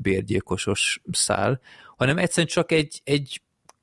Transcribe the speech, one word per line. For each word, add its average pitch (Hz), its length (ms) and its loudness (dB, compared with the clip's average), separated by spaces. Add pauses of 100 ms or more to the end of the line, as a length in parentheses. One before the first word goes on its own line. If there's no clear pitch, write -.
bérgyilkosos 98 960 -2 (120)
szál, 104 480 0 (360)
hanem 135 220 0
egyszerűen 175 340 0
csak 175 200 0
egy, 156 320 0
egy 143 380 -2 (400)